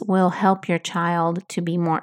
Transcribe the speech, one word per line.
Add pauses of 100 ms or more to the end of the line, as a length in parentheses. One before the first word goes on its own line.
will
help
your
child
to
be
more